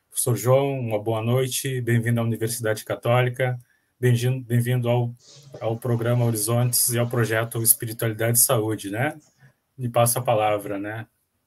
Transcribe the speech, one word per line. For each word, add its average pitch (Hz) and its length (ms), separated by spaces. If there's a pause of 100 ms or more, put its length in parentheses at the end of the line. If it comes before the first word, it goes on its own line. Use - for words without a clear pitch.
Professor - 280
João, 135 420
uma 110 220
boa 113 200
noite, 127 600
bem-vindo 117 400
à - 20
Universidade 113 600
Católica. 123 760 (440)
Bem-vindo, 123 420
bem-vindo 120 440
ao, 120 260 (460)
ao 113 160
programa 120 480
Horizontes 117 640
e 117 100
ao 120 80
projeto 113 560
Espiritualidade 113 760
e - 40
Saúde, 107 480
né? 143 280 (600)
Me 127 100
passa 117 320
a - 20
palavra, 107 560
né? 107 300 (400)